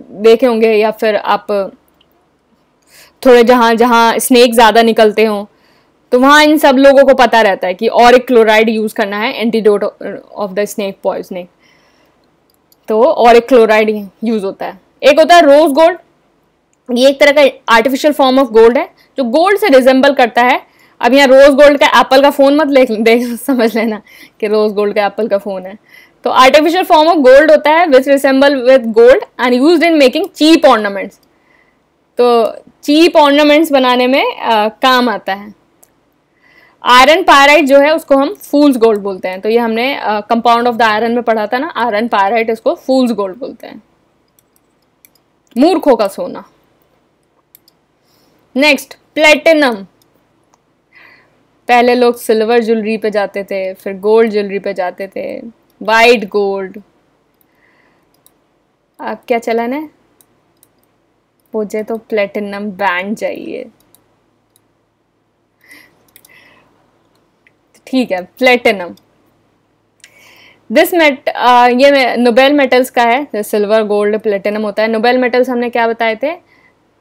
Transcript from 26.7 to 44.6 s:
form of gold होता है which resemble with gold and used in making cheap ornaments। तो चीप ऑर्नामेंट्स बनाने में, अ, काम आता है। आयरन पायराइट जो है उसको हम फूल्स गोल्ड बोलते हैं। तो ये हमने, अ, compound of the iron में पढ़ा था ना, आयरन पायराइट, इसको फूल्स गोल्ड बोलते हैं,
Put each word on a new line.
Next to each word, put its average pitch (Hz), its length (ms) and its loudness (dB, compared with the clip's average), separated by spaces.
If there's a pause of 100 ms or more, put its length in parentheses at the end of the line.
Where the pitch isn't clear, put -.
form 330 300 2
of - 20 -2
gold 277 340 6
होता 294 200 2
है 330 160 2
which 269 220 2
resemble 277 600 0
with 262 240 4
gold 240 260 6
and 247 340 -6 (100)
used 311 200 2
in 320 200 2
making 277 280 0
cheap 311 340 2
ornaments। 208 560 -2 (960)
तो 240 360 0 (280)
चीप 330 340 2
ऑर्नामेंट्स 294 560 2
बनाने 254 340 0
में, 302 300 -2
अ, 214 320 -2
काम 247 400 -2
आता 196 260 -6
है। 202 200 -18 (1300)
आयरन 269 380 4
पायराइट 294 420 4
जो 277 140 4
है 285 160 2
उसको 311 220 -2
हम 285 180 -2
फूल्स 285 420 0
गोल्ड 220 240 0
बोलते 190 280 -10
हैं। 185 120 -12
तो 208 80 -8
ये 226 100 0
हमने, 233 360 -4
अ, 208 260 -6
compound 233 420 0
of 247 100 -2
the 226 160 0
iron 226 220 -2
में 240 120 -4
पढ़ा 220 240 -4
था 247 120 -6
ना, 320 180 -8
आयरन 226 320 -4
पायराइट, 220 420 -2
इसको 247 240 -4
फूल्स 262 380 -2
गोल्ड 196 240 -8
बोलते - 300 -16
हैं, - 160 -20 (1800)